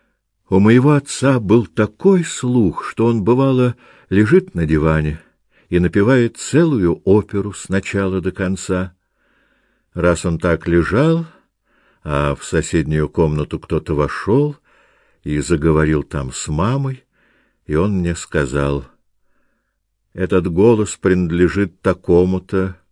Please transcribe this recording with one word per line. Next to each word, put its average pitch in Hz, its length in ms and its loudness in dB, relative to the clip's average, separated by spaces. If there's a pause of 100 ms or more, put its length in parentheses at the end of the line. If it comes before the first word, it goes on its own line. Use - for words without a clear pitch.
(500)
У 95 100 2
моего 123 320 4
отца 135 480 0
был 107 260 2
такой 170 600 0
слух, 123 580 -2
что - 220 -4
он, 117 180 0
бывало, 127 540 2 (320)
лежит 113 440 2
на 85 120 -2
диване 78 560 0 (480)
и 87 100 0
напевает 110 560 2
целую 127 720 0
оперу 101 480 0
с - 160 -16
начала 95 500 -4
до 90 140 -4
конца. 92 600 -6 (1000)
Раз 85 320 0
он 82 140 -2
так 85 280 -2
лежал, 117 580 0 (760)
а 71 320 -2
в - 80 -12
соседнюю 78 640 -2
комнату 76 540 -2
кто-то 78 340 -6
вошёл 113 640 -2 (680)
и 76 160 -4
заговорил 78 640 0
там 67 300 -8
с - 160 -10
мамой, 123 560 -4 (600)
и 73 100 -4
он 95 240 0
мне 85 140 -2
сказал: 71 680 -4 (1300)
«Этот 90 400 0
голос 107 460 2
принадлежит 90 840 0
такому-то. 92 960 0 (160)